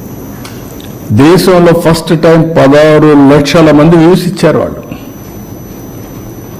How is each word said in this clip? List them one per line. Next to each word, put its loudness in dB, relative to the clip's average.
దేశంలో 4
ఫస్ట్ -2
టైమ్ 4
పదహారు 4
లక్షల 2
మంది 4
వ్యూస్ 2
ఇచ్చారు 0
వాళ్ళు. -8